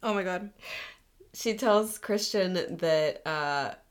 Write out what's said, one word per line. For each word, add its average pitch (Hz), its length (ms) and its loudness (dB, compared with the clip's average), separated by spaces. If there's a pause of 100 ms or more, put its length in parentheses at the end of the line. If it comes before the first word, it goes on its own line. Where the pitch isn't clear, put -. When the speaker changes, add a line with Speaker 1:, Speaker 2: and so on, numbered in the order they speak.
Speaker 1:
Oh 220 100 0
my 202 100 0
God. 185 260 -4 (840)
Speaker 2:
She 226 200 -2
tells 214 460 2
Christian 202 540 0 (260)
that, 156 460 2
uh, 147 500 -2 (160)